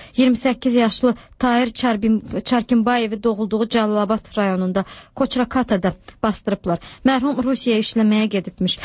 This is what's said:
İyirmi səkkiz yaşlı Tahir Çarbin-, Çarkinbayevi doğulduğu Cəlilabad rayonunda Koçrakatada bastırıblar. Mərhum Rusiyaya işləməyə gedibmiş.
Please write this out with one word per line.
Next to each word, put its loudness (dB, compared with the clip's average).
İyirmi 4
səkkiz 0
yaşlı 2
Tahir 2
Çarbin-, -2
Çarkinbayevi 0
doğulduğu 0
Cəlilabad 0
rayonunda 0
Koçrakatada 0
bastırıblar. -2
Mərhum 0
Rusiyaya 0
işləməyə 2
gedibmiş. -4